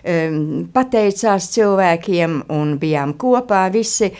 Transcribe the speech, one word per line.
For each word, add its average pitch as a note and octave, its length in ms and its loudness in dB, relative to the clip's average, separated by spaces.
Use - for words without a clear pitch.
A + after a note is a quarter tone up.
em, D#3+ 680 -2
pateicās G#3+ 840 0
cilvēkiem F3+ 960 2
un D3+ 300 -2
bijām D3 360 -2
kopā A#3+ 580 0
visi G#3+ 480 0